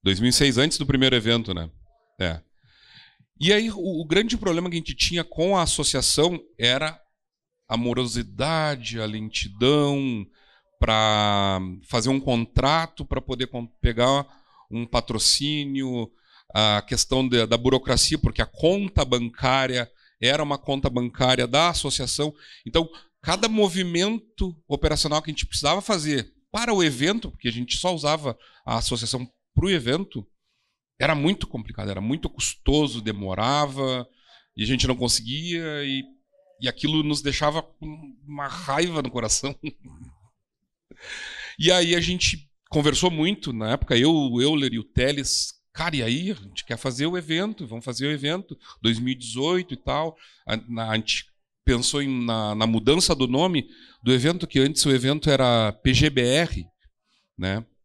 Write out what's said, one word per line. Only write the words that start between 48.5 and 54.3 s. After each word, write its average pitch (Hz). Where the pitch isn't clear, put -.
dois 113
mil 127
e 127
dezoito 139
e 120
tal. 156
A, 110
na, 113
a 110
gente -
pensou 131
em, 131
na, 110
na 110
mudança 135
do 131
nome 151
do 120
evento, 160